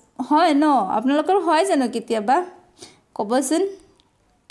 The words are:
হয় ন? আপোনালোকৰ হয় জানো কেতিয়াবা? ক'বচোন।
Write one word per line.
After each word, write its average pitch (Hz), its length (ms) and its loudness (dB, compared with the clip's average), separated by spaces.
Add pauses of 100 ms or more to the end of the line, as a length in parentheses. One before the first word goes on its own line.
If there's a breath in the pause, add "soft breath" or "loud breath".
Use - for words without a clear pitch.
(260)
হয় 302 280 4
ন? 285 100 2 (260)
আপোনালোকৰ 294 540 0
হয় 320 200 2
জানো 311 240 0
কেতিয়াবা? 226 480 -2 (800 loud breath)
ক'বচোন। 262 480 -2 (880)